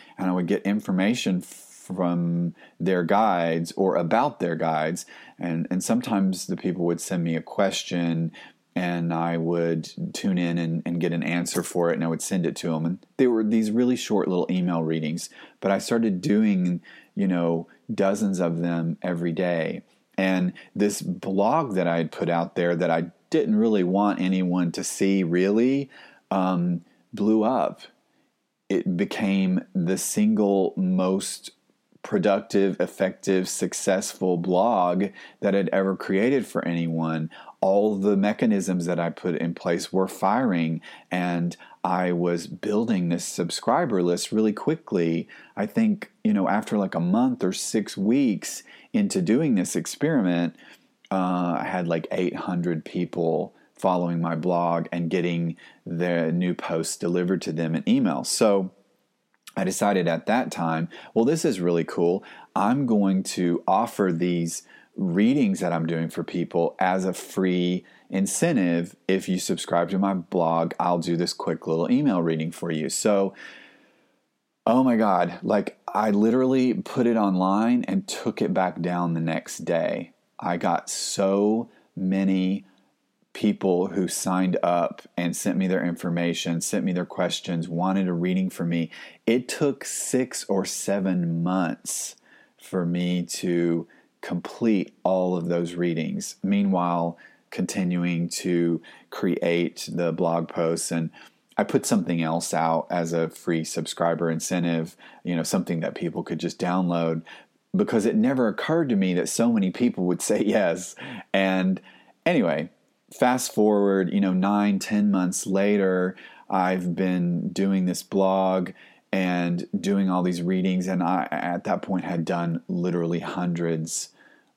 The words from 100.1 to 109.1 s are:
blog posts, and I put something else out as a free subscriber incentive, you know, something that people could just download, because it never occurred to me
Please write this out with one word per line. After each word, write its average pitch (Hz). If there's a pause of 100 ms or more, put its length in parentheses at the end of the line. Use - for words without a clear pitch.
blog 82
posts, 85
and 82 (480)
I 104
put -
something 87
else 82
out 82
as 85
a 82
free 82
subscriber 82
incentive, 85 (280)
you 87
know, 82
something 87
that -
people 85
could 82
just 85
download, 85 (520)
because 104
it 107
never 123
occurred 156
to 110
me 92